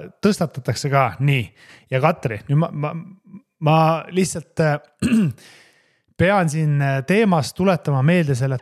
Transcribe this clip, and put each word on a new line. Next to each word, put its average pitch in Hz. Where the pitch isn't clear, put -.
tõstatatakse 151
ka. 135
Nii. 139
Ja 131
Katri, 135
nüüd 147
ma, -
ma, 147
ma 160
lihtsalt, 170
eh, 175
<clears throat> -
pean 180
siin, 151
eh, 135
teemas 185
tuletama 165
meelde 156
selle 135